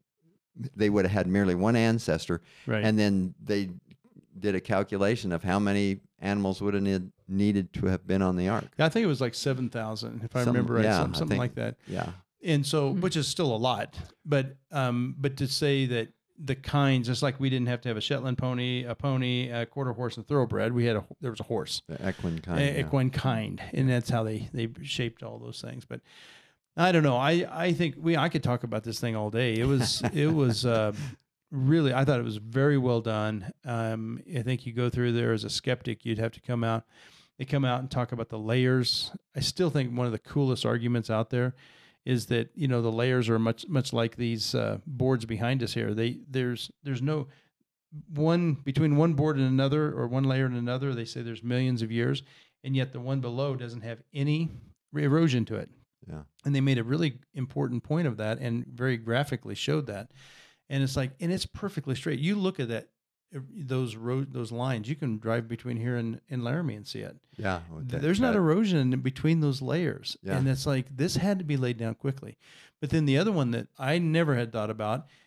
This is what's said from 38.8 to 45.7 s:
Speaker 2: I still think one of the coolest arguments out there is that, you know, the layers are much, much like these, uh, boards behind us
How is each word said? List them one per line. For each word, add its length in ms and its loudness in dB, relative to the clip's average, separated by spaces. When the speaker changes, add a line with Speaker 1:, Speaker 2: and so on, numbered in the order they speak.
Speaker 2:
I 60 -4
still 300 0
think 260 -2
one 100 0
of 60 -2
the 60 -4
coolest 480 0
arguments 440 0
out 200 0
there 240 0
is 200 0
that, 280 0
you 140 0
know, 140 2
the 100 2
layers 360 2
are 100 4
much, 300 0
much 240 0
like 220 0
these, 400 -2
uh, 320 0
boards 400 0
behind 340 -2
us 140 -4